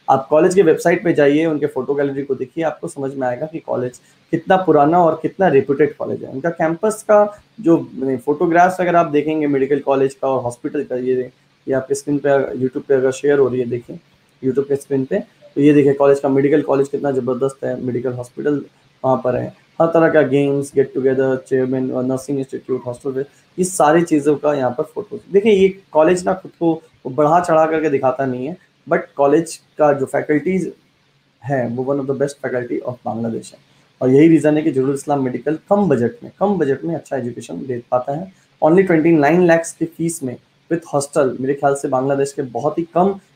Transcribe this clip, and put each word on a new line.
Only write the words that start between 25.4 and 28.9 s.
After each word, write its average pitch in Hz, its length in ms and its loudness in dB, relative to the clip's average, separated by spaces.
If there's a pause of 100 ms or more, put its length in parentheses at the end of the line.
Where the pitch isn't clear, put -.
ये 190 280 4 (120)
college 180 340 2
ना 190 80 0
खुद - 180 -12
को 165 300 -2 (260)
बढ़ा 147 320 2
चढ़ा 160 260 2
करके 156 240 0
दिखाता 139 360 0
नहीं 127 220 -6
है, 175 100 -10 (320)
but 175 100 0 (160)